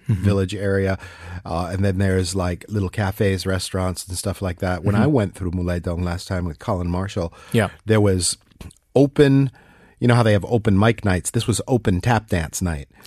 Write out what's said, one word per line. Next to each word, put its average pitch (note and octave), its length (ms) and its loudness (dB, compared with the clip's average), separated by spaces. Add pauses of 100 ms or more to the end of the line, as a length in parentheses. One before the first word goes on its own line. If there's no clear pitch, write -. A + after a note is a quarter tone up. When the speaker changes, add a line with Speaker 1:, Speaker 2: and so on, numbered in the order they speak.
Speaker 1:
Mm-hmm. F#2+ 140 0
Speaker 2:
village G2 320 0
area. F#2+ 440 0 (460)
Uh, E2+ 280 -4
and F#2+ 120 -2
then F#2+ 140 0
there's, F#2 380 0
like, F2+ 320 -4
little G2+ 220 -4
cafes, F#2+ 560 -2
restaurants, F#2 600 -4
and F#2 120 -10
stuff - 240 -6
like F2 180 -4
that. F2+ 240 -4
When G#2 100 0
Speaker 1:
Mm-hmm. G#2+ 100 2
Speaker 2:
I - 40 4
went A2 260 0
through F#2 180 -6
Muleidong F2 520 -4
last F2 240 -6
time F2+ 160 -4
with D#2+ 140 -8
Colin F2+ 320 -4
Marshall, F2+ 420 -4 (200)
Speaker 1:
Yeah. A2 180 2 (160)
Speaker 2:
there A2 140 4
was F#2+ 360 2 (580)
open, C#3 560 6 (500)
you A#2+ 80 2
know A#2+ 60 6
how A#2+ 80 6
they A2 100 6
have G2 140 4
open G#2 320 2
mic A2+ 260 2
nights? F#2 260 0
This - 160 -2
was A2 200 0
open G2+ 340 0
tap A2 280 0
dance D#2+ 340 -4
night. D#2 260 -4 (180)